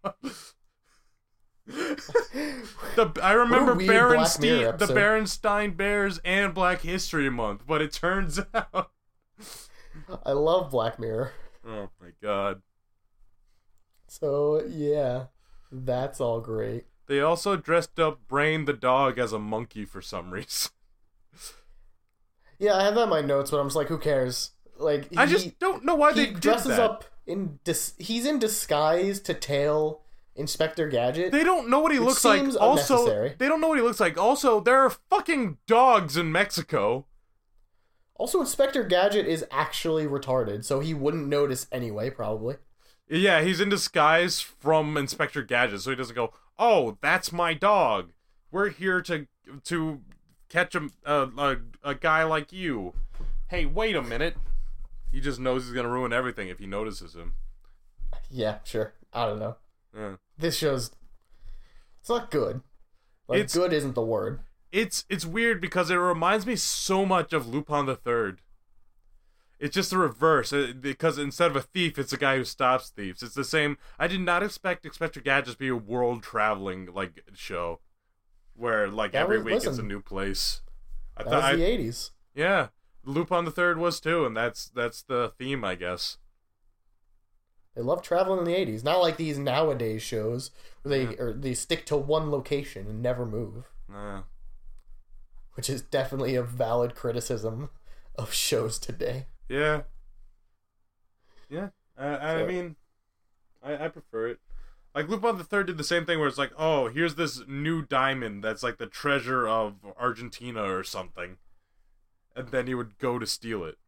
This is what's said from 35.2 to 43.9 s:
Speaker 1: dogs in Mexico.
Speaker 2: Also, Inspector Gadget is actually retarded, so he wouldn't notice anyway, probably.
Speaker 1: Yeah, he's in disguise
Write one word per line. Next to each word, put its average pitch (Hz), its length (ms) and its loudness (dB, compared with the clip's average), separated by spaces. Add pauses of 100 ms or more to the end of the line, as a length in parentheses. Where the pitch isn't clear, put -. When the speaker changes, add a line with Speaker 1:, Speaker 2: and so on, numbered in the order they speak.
Speaker 1:
dogs 220 500 6
in 165 140 2
Mexico. 143 760 0 (1080)
Speaker 2:
Also, 247 260 0
Inspector 269 440 2
Gadget 185 420 4
is 160 240 0
actually 156 560 0
retarded, 127 580 -2
so 139 140 0
he 160 160 -2
wouldn't 147 320 0
notice 143 460 0
anyway, 117 380 -4
probably. 110 480 -4 (500)
Speaker 1:
Yeah, 170 340 4
he's 180 180 2
in 202 100 2
disguise 170 720 4